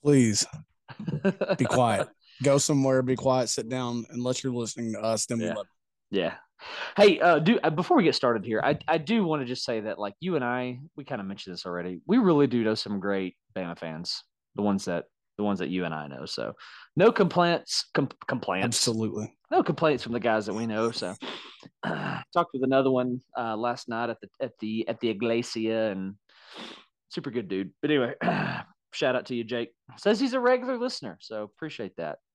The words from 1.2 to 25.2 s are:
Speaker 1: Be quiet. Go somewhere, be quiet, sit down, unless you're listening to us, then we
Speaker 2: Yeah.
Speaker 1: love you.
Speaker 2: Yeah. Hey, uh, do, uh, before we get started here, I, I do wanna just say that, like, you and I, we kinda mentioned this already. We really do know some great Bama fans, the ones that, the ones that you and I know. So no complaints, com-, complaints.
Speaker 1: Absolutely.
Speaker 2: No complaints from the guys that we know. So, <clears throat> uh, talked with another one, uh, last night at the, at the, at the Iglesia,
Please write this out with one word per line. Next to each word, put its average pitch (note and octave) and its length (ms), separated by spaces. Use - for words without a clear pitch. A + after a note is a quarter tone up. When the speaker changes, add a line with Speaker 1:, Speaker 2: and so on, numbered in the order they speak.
Speaker 1:
Be A#2+ 80
quiet. A2 420
Go C#3 160
somewhere, C3+ 420
be B2+ 140
quiet, B2+ 340
sit A2+ 180
down, A#2+ 440
unless B2 320
you're C3 100
listening A#2 400
to G#2+ 60
us, A2 260
then A#2 140
we G#2+ 60
Speaker 2:
Yeah. E2+ 100
Speaker 1:
love - 120
you. G2 100
Speaker 2:
Yeah. - 140
Hey, G3+ 240
uh, E3 200
do, F3+ 240
uh, D#3+ 80
before E3 260
we G#3+ 60
get C#3+ 120
started A#2 300
here, A2 180
I, D3 140
I E3 120
do G3 240
wanna D3+ 220
just B2 200
say A2+ 160
that, G#2 180
like, G2+ 200
you F3 160
and B2+ 100
I, B2 340
we C#3+ 80
kinda A#2 200
mentioned F#2+ 300
this E2+ 120
already. F2 400
We A3+ 140
really D#3 280
do A#2+ 160
know A2 120
some G#2 240
great F#2+ 360
Bama F2 220
fans, E2 460
the G#2 60
ones G2 240
that, F2 200
the G#2 60
ones G2+ 160
that D2+ 100
you F2+ 160
and D#2+ 80
I D2+ 140
know. C#2 180
So - 280
no G3+ 160
complaints, F3 840
com-, C#3 160
complaints. G2 380
Speaker 1:
Absolutely. A2 680
Speaker 2:
No E4+ 140
complaints D3+ 400
from A#2 100
the A#2+ 60
guys A2 280
that G2 60
we A2+ 140
know. A2+ 240
So, G2+ 240
<clears throat> - 340
uh, - 380
talked F3 200
with C3 100
another C3 280
one, B2+ 280
uh, A#2 200
last A#2+ 320
night A#2 200
at A2 120
the, G2+ 80
at B2 180
the, A2 280
at A#2 120
the A#2 100
Iglesia, A2+ 840